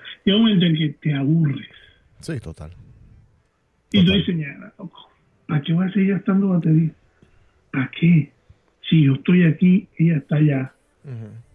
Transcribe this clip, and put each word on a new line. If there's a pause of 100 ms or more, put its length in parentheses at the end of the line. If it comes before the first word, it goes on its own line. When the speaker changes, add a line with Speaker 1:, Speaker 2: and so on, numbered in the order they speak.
(240)
Speaker 1:
llega
un
momento
en
que (120)
te
aburres. (540)
Speaker 2:
Sí,
total. (1200)
Speaker 1:
Y
tú
Speaker 2:
Total.
Speaker 1:
dices,
"Ñara,
loco, (380)
¿para
qué
voy
a
seguir
gastando
batería? (840)
¿Para
qué? (580)
Si
yo
estoy
aquí, (100)
ella
está
allá". (300)
Speaker 2:
Ujú. (260)